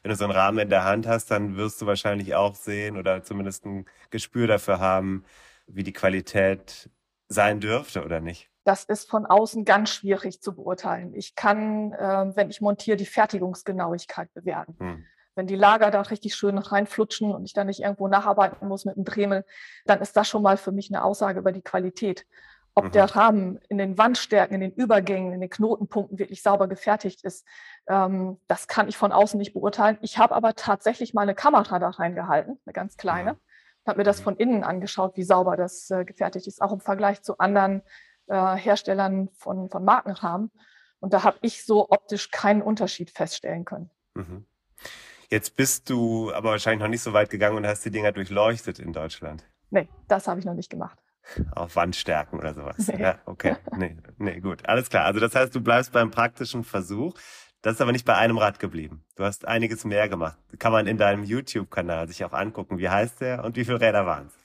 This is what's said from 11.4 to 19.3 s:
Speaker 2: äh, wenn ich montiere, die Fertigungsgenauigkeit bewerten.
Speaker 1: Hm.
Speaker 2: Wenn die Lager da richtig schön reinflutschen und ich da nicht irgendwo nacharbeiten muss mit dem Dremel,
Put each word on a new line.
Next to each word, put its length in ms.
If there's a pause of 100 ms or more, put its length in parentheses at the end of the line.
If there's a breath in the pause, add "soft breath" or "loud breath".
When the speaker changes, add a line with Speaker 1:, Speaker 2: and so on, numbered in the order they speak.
Speaker 2:
äh, 420
wenn 160
ich 100
montiere, 360
die 100
Fertigungsgenauigkeit 1300
bewerten. 440
Speaker 1:
Hm. 280 (300 soft breath)
Speaker 2:
Wenn 100
die 100
Lager 360
da 100
richtig 320
schön 240
reinflutschen 760
und 140
ich 80
da 100
nicht 180
irgendwo 260
nacharbeiten 600
muss 180
mit 100
dem 80
Dremel, 420 (400 loud breath)